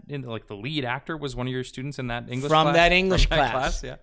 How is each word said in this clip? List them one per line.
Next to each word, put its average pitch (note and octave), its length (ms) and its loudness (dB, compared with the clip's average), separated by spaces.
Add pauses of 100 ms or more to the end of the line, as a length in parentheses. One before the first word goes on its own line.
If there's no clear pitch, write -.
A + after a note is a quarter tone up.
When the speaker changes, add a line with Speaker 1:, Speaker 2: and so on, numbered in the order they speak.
Speaker 1:
in, C#3 140 -8
like, A#2 260 -10
the G#2+ 80 -10
lead C3+ 280 -6
actor C3+ 320 -6
was C#3 200 -8
one B2 100 -4
of B2+ 60 -4
your B2+ 100 -4
students C3+ 380 -10
in B2 80 -6
that A#2+ 200 -6
English C3 220 -4
Speaker 2:
From D#3 140 6
Speaker 1:
class? D3 100 4
Speaker 2:
that E3+ 160 6
English F#3 380 4
Speaker 1:
From E3 80 2
that C3 160 4
Speaker 2:
class. C3+ 280 -2
Speaker 1:
class, - 40 -10
yeah. B2+ 180 -10